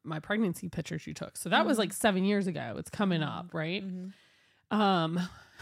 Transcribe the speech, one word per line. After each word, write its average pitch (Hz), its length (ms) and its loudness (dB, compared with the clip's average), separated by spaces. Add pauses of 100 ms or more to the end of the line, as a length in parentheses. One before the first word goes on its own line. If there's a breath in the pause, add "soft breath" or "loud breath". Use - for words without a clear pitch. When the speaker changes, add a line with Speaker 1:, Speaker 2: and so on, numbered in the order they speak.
Speaker 1:
my 156 160 -6
pregnancy 196 500 -2
pictures - 380 -6
you 151 80 -8
took. - 200 -10
So - 140 -6
that 277 160 6
was, 285 120 2
Speaker 2:
Mm-hmm. - 40 2
Speaker 1:
like, 202 120 0
seven 190 320 4
years 202 200 2
ago. 120 320 -4
It's - 140 -10
coming 180 300 2
Speaker 2:
Mm-hmm. 139 180 -4
Speaker 1:
up, 175 160 -12
right? 170 280 -2
Speaker 2:
Mm-hmm. - 960 -8
Speaker 1:
Um, 175 400 4 (420 loud breath)